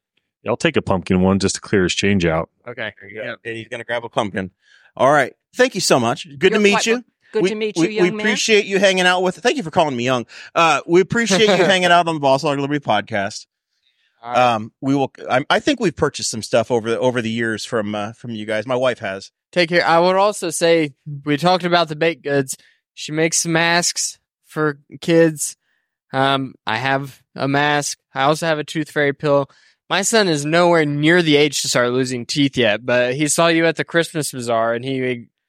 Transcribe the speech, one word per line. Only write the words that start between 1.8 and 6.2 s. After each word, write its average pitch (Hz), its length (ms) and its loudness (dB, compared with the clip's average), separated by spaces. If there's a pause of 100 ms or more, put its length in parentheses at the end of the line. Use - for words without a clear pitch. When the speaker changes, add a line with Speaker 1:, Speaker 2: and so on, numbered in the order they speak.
Speaker 1:
his 85 120 -2
change 98 300 0
out. 80 240 -2 (180)
Speaker 2:
Okay. 117 340 -12
Speaker 3:
There 98 100 -20
you 104 60 -20
go. 107 80 -10
Speaker 2:
Yep. 120 200 -12
Speaker 3:
And 113 120 -8
he's 110 120 -14
gonna 117 160 -12
grab 120 200 -6
a 117 40 -12
pumpkin. 98 420 -4 (460)
All 127 140 4
right. 143 240 2 (200)
Thank 254 200 2
you 196 60 -4
so 156 180 4
much. 120 280 -2 (120)